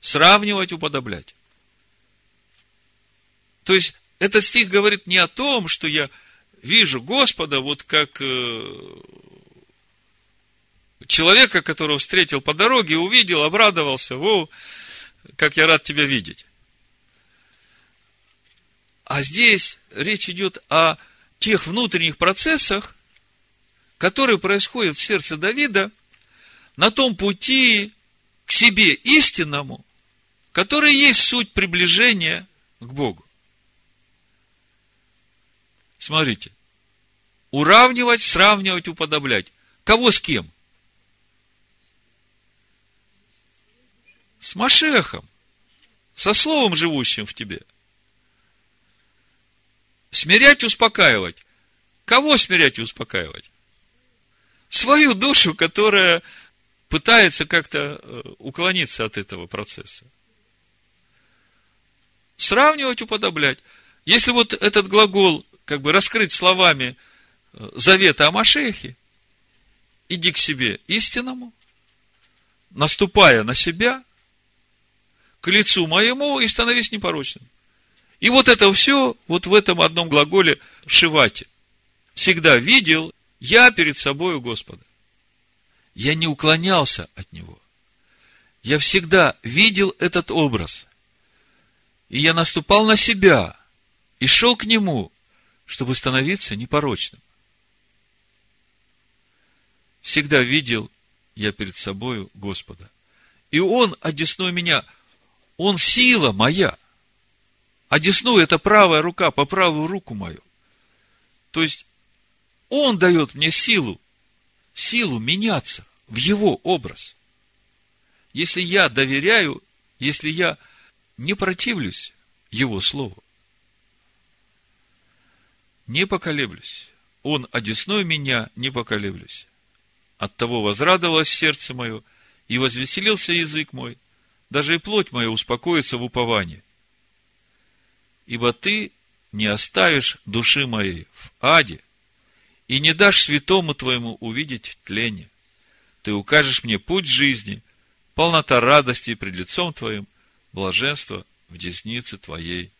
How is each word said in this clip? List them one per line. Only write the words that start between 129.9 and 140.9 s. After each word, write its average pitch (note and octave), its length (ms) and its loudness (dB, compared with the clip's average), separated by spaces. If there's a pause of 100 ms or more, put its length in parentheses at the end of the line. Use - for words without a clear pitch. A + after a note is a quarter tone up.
Оттого A#2 440 -6
возрадовалось D#3 680 0
сердце - 440 -4
моё, A2+ 300 -12 (460)
и A#2 80 -4
возвеселился C3+ 760 -4
язык D#3 400 -6
мой. B2+ 260 -16 (520)
Даже D3 260 -4
и D#3+ 40 -4
плоть G3+ 340 -6
моя A#2 160 -4
успокоится B2 680 -4
в A#2+ 60 -8
уповании. A2 580 -4 (1600)
Ибо A#2 260 -4
ты G3 400 -4 (400)
не G#2+ 140 -6
оставишь C#3+ 800 0
души A#2+ 420 0
моей G2 460 -6